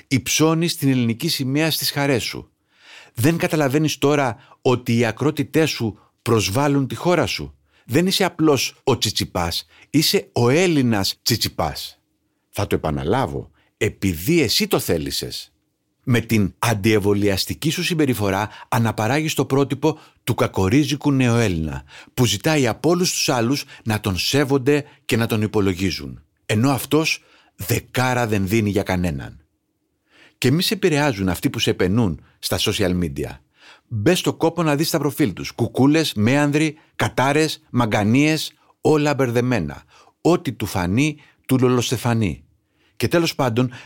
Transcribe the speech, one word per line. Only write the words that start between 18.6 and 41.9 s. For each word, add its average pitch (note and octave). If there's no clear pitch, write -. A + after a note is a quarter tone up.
αναπαράγεις A#2
το C#3
πρότυπο C#3
του G#2+
κακορίζικου C3
νεοέλληνα, G#2+
που B2+
ζητάει B2+
από B2+
όλους F3+
τους -
άλλους B2+
να G#2+
τον F#2+
σέβονται C#3
και A#2
να A2+
τον G#2+
υπολογίζουν. F#2
Ενώ A2+
αυτός D3
δεκάρα B2
δεν G2+
δίνει G#2
για F#2+
κανέναν. F2
Και B2
μη E3
σε A3
επηρεάζουν C#3+
αυτοί F2
που A2+
σε A#2+
επενούν G2
στα -
social F#2
media. C#2
Μπες C3
στο D3
κόπο E3
να D3
δεις D3+
τα E3+
προφίλ C3+
τους. -
Κουκούλες, C#3+
μέανδροι, D3
κατάρες, C#3+
μαγκανίες, B2
όλα D3
μπερδεμένα. A#2+
Ό,τι E3
του G#2+
φανεί, G#2+
του C3
λολοστεφανεί. A#2